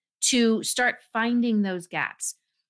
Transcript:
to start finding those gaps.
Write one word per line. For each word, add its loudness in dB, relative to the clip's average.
to 2
start -2
finding 2
those -2
gaps. -6